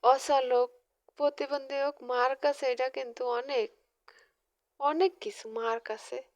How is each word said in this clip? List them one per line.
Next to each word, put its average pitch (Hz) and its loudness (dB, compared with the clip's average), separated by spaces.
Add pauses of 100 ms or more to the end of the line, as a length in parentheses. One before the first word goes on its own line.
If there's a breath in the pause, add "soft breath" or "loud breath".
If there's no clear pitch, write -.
অসাল 285 4
হোক, 247 4 (440)
প্রতিবন্ধী 277 -2
হোক, 285 -2
মার 247 2
কাছে 285 0
এটা 254 0
কিন্তু 262 -8
অনেক, 269 -2 (1120 soft breath)
অনেক 320 2
কিছু - -10
মার 453 -2
কাছে। 440 -10 (180)